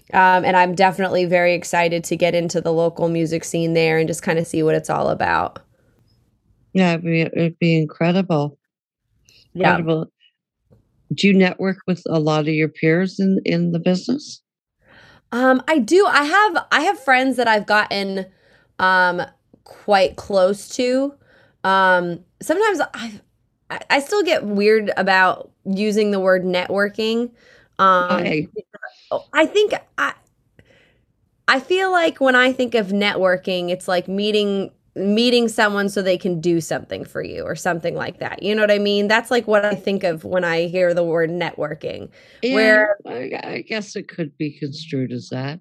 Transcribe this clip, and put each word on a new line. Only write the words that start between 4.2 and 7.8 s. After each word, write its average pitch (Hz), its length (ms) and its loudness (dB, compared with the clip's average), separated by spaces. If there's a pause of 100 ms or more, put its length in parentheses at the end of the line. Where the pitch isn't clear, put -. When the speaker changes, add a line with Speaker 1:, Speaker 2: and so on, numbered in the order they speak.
Speaker 1:
kinda 165 220 0
see 160 180 -2
what 156 120 2
it's 156 140 -4
all 147 200 -2
about. 85 500 -2 (1120)
Speaker 2:
Yeah, 185 200 2
it'd 165 120 -6
be, 165 160 0
it'd 165 380 -4
be 165 180 2
incredible. 160 800 -2 (960)